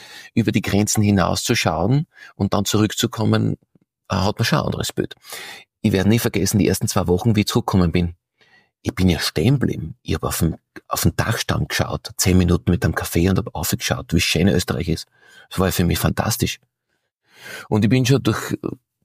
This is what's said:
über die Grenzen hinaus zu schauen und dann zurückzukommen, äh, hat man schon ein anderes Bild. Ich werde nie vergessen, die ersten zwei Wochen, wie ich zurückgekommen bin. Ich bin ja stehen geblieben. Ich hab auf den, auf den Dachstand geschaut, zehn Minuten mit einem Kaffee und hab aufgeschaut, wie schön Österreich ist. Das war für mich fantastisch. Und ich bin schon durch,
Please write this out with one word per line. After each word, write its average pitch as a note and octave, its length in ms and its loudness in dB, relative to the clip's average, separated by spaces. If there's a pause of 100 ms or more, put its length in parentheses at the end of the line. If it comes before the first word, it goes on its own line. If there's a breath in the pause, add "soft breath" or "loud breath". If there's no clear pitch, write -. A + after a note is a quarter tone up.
(340 loud breath)
über A2 180 2
die G#2 100 0
Grenzen G2+ 400 0
hinaus F#2+ 420 2
zu A#2+ 120 0
schauen A#2 520 0 (280 loud breath)
und - 180 0
dann G2 120 0
zurückzukommen, G#2+ 920 0 (520)
äh, G2 60 -2
hat F#2+ 240 0
man A#2+ 60 0
schon D3+ 140 0
ein - 60 -2
anderes - 280 -4
Bild. - 220 -6 (680 loud breath)
Ich G#2+ 100 2
werde F#2+ 180 2
nie A#2 100 4
vergessen, G2+ 380 0
die F#2 100 4
ersten G#2 200 0
zwei F2+ 200 0
Wochen, F2+ 280 2
wie G#2+ 60 4
ich - 60 -2
zurückgekommen F#2 440 2
bin. F2 240 0 (680 soft breath)
Ich - 120 -6
bin F#2 160 2
ja D#2+ 100 2
stehen A#2+ 400 0
geblieben. - 440 -4
Ich - 120 -4
hab - 80 -6
auf - 160 -6
den, D#2+ 180 0 (300)
auf - 140 -4
den - 140 2
Dachstand - 540 -2
geschaut, - 480 -4
zehn F#2 200 2
Minuten F2 340 2
mit F2 140 0
einem E2 100 0
Kaffee F2 340 0
und F#2 80 2
hab A2+ 180 -4
aufgeschaut, - 580 -4
wie E2+ 80 4
schön E2 260 2
Österreich F2 420 0
ist. - 180 -4 (420 loud breath)
Das - 100 -6
war F#2 120 2
für F2+ 140 0
mich F2 140 0
fantastisch. - 600 -2 (1080 loud breath)
Und G#2 140 2
ich A2 60 2
bin B2+ 160 4
schon C3 160 4
durch, - 360 -2 (480)